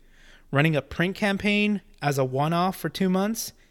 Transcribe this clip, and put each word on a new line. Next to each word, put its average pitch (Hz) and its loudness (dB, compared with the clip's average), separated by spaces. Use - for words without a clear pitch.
Running 151 4
a 135 0
print 185 -4
campaign 208 0
as 143 0
a 135 0
one-off 165 0
for - -6
two 190 -2
months 196 -2